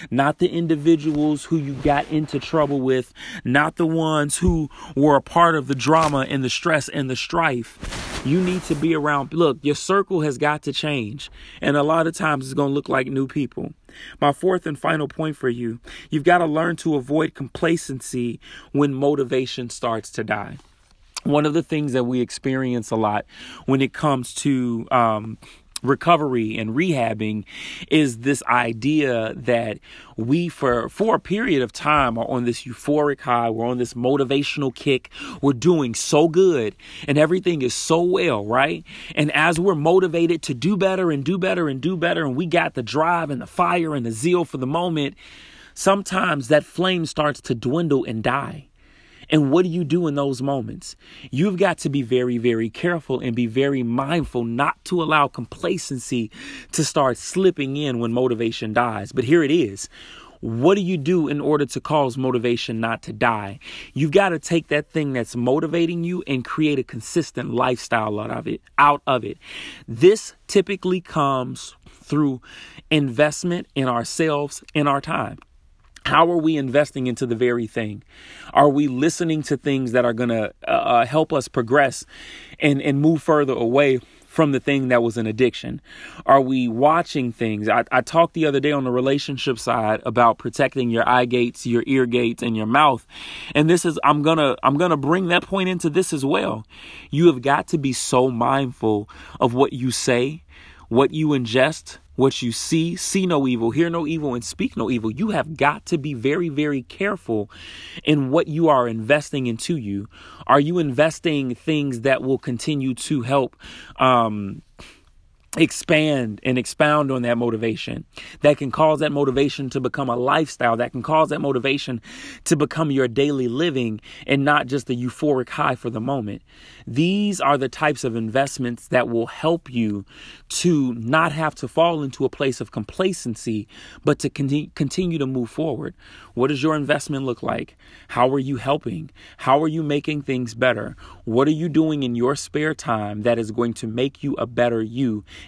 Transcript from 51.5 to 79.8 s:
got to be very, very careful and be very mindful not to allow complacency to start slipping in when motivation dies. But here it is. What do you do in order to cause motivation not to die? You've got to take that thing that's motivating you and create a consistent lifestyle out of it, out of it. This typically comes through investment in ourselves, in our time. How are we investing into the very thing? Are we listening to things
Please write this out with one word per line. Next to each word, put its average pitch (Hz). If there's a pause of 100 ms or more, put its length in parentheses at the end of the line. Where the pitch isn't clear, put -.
got 180
to 160
be 139
very, 123
very 113
careful 165
and 120
be 120
very 135
mindful 127
not 120
to 180
allow 151
complacency 127 (440)
to 156
start 135
slipping 151
in 135
when 117
motivation 117
dies. 107
But 131
here 160
it 139
is. 123 (540)
What 120
do 208
you 180
do 151
in 147
order 143
to -
cause 139
motivation 120
not 113
to -
die? 107 (340)
You've 143
got 196
to 160
take 165
that 147
thing 147
that's 123
motivating 165
you 175
and 131
create 151
a 123
consistent 120
lifestyle 117
out 110
of 120
it, 113 (160)
out 147
of 127
it. - (500)
This 160 (120)
typically 190
comes 131 (120)
through 143 (500)
investment 151
in 135
ourselves, 143 (140)
in 147
our 139
time. - (640)
How 160
are 175
we 156
investing 135
into 123
the 117
very 120
thing? 107 (500)
Are 143
we 143
listening 156
to 143
things 131